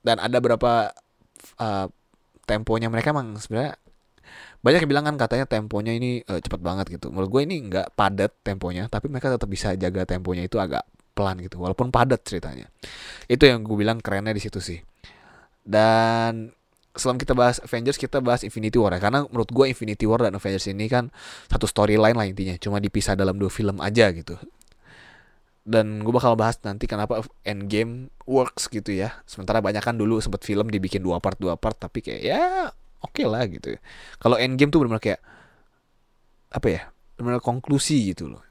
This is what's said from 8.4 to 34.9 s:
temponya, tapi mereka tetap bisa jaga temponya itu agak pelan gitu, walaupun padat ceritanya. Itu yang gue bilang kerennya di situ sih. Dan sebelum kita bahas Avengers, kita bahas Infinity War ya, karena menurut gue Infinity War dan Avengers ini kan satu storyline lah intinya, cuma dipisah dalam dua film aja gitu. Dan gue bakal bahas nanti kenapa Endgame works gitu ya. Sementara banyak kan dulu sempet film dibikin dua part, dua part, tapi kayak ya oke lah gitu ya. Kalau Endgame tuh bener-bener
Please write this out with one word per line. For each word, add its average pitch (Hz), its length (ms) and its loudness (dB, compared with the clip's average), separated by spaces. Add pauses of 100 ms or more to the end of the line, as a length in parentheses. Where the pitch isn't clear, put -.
temponya, 92 480 -6
tapi 110 240 -4
mereka 135 240 -2
tetap 101 160 -4
bisa 98 240 -2
jaga 92 320 -2
temponya 90 400 -4
itu - 80 -4
agak 80 320 -4 (220)
pelan 95 320 -2
gitu, 90 160 -12
walaupun 92 320 -2
padat 120 320 0
ceritanya. 73 480 -10 (560)
Itu 135 180 6
yang 117 220 6
gue 110 80 -2
bilang 107 240 2
kerennya 104 320 -4
di 107 100 -2
situ 98 220 -8
sih. 90 160 -10 (800)
Dan 113 960 2 (400)
sebelum 127 240 -2
kita 127 160 2
bahas 123 260 6
Avengers, 123 380 -2
kita 135 240 -2
bahas 120 240 2
Infinity 110 320 0
War 101 160 4
ya, 90 80 -2
karena 131 240 2
menurut 113 240 -2
gue 123 180 6
Infinity 110 380 -4
War 110 160 4
dan 98 160 0
Avengers 98 320 -4
ini 101 160 -4
kan 123 240 0 (400)
satu - 160 2
storyline 107 480 4
lah 107 160 0
intinya, 95 320 -6
cuma 101 160 -2
dipisah 101 400 -2
dalam 95 180 2
dua 98 140 0
film 101 320 -2
aja 107 320 4
gitu. - 240 -12 (1300)
Dan 107 400 2
gue 117 80 2
bakal 123 240 4
bahas 110 240 0
nanti 101 240 -6
kenapa 107 340 -2 (220)
Endgame 107 680 -4 (160)
works - 460 0
gitu 104 240 -6
ya. 98 320 -4
Sementara 107 320 -2
banyak 104 240 0
kan 117 160 -2
dulu 110 240 2
sempet 101 240 -4
film 107 240 0
dibikin 95 320 -2
dua 90 160 0
part, 95 240 -2
dua 87 160 -2
part, 110 160 -2
tapi - 260 -8
kayak 55 220 -10
ya 339 480 0 (320)
oke - 240 -6
lah 113 240 0
gitu 65 260 -10
ya. - 40 -20 (420)
Kalau 117 160 6
Endgame 131 320 4
tuh 156 100 6
bener-bener 113 240 0